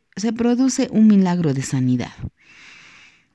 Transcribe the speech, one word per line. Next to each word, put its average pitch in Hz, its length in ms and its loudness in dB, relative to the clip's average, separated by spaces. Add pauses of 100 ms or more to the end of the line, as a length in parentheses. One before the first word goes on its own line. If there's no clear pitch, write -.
(180)
se 226 160 -4
produce 240 580 -2
un 220 160 4
milagro 175 460 2
de 135 80 -4
sanidad, 127 500 -2 (1200)